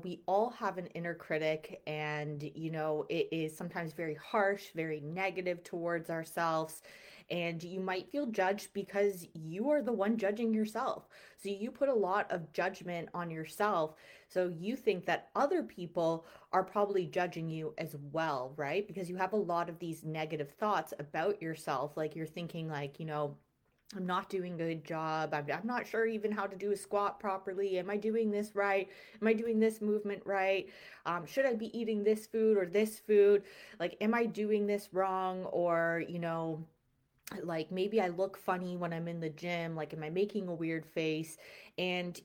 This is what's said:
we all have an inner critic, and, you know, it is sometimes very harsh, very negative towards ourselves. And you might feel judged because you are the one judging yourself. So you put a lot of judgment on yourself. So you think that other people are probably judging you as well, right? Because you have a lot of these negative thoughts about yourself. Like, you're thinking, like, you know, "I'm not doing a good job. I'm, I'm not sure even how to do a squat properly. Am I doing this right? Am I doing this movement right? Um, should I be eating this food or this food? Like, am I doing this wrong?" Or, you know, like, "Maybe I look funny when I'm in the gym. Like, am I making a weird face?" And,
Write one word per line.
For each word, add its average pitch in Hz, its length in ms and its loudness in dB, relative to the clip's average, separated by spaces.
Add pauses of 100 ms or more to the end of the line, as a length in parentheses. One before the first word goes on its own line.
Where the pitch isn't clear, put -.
we 180 200 -8
all 214 260 2
have 190 260 -4
an 180 80 -6 (100)
inner 170 180 -4
critic, 156 720 -2
and, 151 560 -4 (140)
you 160 160 -6
know, 156 380 0
it - 200 0
is 160 280 -2
sometimes 170 340 -6
very 160 240 -4
harsh, 196 580 0
very 160 280 -4
negative 175 640 -2
towards 170 440 -2
ourselves. 160 720 0 (480)
And 170 320 -2
you 180 200 -6
might 185 280 -2
feel 285 180 -2
judged 202 440 0
because 202 640 0
you 170 360 -4
are 294 120 4
the 233 100 -2
one 214 240 2
judging 220 380 2
yourself. 220 560 0 (260)
So - 140 -8
you 202 200 -4
put 277 200 2
a 269 40 4
lot 202 380 2
of 170 220 -4
judgment 175 600 -2
on 175 160 -4
yourself. 160 640 0 (340)
So 180 180 2
you 180 300 -4
think 190 300 0
that 170 280 0
other 285 260 4
people 165 640 -2 (280)
are 190 100 6
probably 196 420 2
judging 170 440 -2
you 160 280 -4
as 151 200 -6 (160)
well, 143 420 0
right? 151 320 -2
Because 175 220 -6
you 180 80 -6
have 185 160 0
a - 20 2
lot 170 320 2
of 165 120 -10
these 160 260 -6
negative 156 460 -4
thoughts 202 480 0
about 160 420 -2
yourself. 151 560 -2
Like, 156 180 -2
you're 160 100 -6
thinking, 160 440 -6
like, 143 280 -6
you 165 80 -8
know, 147 300 -2 (600)
"I'm 185 120 -4
not 185 200 0
doing 180 280 -4
a - 20 -6
good 165 260 -2
job. 156 520 -2
I'm, 147 160 -2
I'm 175 160 -2
not 247 180 -2
sure 226 220 2
even 214 240 -2
how 202 160 -2
to 196 80 -10
do 196 160 -2
a 202 40 0
squat 202 440 0
properly. 190 580 -2
Am 180 140 -2
I 208 60 0
doing 220 340 2
this 208 240 -2
right? 196 340 2 (320)
Am 214 60 4
I 226 60 8
doing 220 260 2
this 220 220 4
movement 208 440 0
right? 196 420 4 (380)
Um, 170 220 -2
should 269 180 2
I 254 80 4
be 220 240 -4
eating 214 260 2
this 214 220 4
food 220 320 6
or 190 80 4
this 208 320 2
food? 202 460 8 (360)
Like, 175 220 -2
am 220 140 4
I 233 100 4
doing 208 400 2
this 202 280 0
wrong?" 185 500 0
Or, 165 640 2
you 175 80 -6
know, 165 480 -2 (800)
like, 165 280 -2
"Maybe 202 300 2
I 185 60 4
look 185 280 0
funny 180 420 -2
when 170 160 -2
I'm 165 140 -2
in 170 120 -4
the 165 100 -2
gym. 165 460 -4
Like, 156 180 -6
am 160 80 -8
I 151 80 -4
making 196 380 0
a 175 80 -4
weird 160 320 -2
face?" 160 500 -2 (400)
And, 180 480 -2